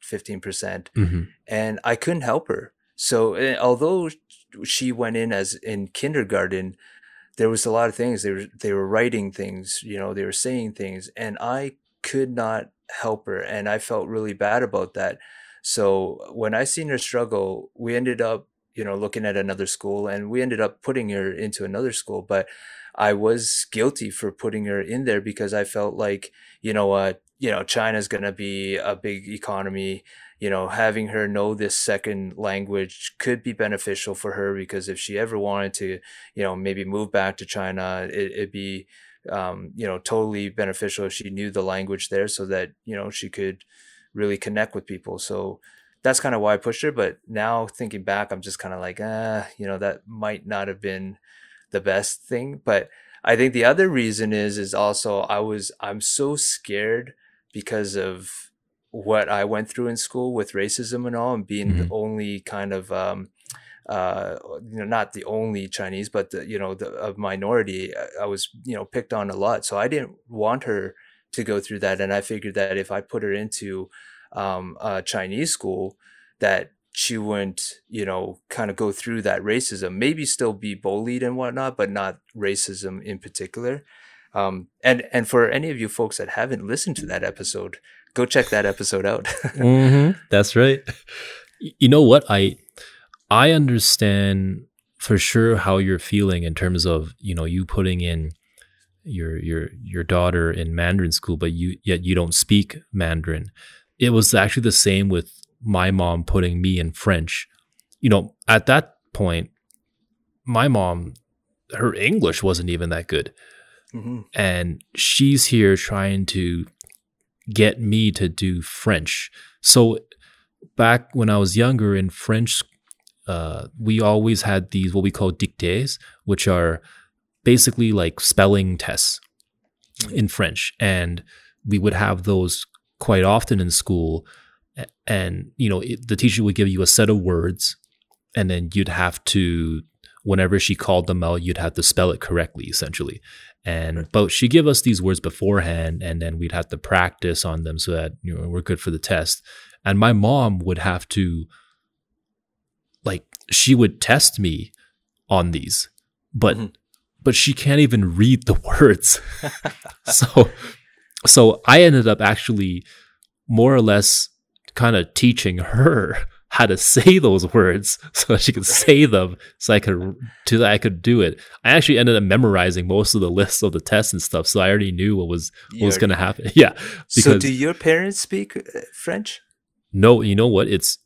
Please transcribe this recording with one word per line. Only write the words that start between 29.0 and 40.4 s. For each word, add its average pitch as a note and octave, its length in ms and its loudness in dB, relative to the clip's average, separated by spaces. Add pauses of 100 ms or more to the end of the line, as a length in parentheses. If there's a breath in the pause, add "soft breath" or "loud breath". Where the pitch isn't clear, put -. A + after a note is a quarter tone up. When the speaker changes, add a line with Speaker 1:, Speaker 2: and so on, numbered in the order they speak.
Speaker 1:
economy. G2 760 -8 (340 soft breath)
You G#2 120 -6
know, F#2+ 180 -2
having A2 400 -2
her G#2+ 200 -4
know G#2 260 -2
this G#2 240 -4
second G2 580 -6
language G2 840 -8
could B2 240 -6
be B2 100 -8
beneficial G#2 600 -6
for G2+ 180 -10
her G2 220 -4
because F#2+ 340 -10
if F#2+ 100 -10
she G2+ 200 -8
ever A2+ 200 -6
wanted G2+ 360 -4
to, F#2 260 -8 (340 loud breath)
you G2+ 80 -8
know, F#2+ 140 -4
maybe F#2+ 280 -6
move G2+ 280 -8
back G2 260 -2
to G2 80 -16
China, F#2 640 -8
it, F#2+ 220 -6
it'd G2+ 200 -10
be, G2 340 -12 (420 soft breath)
um, F#2 480 -8
you A2+ 100 -8
know, F#2 120 -6
totally G#2+ 500 -4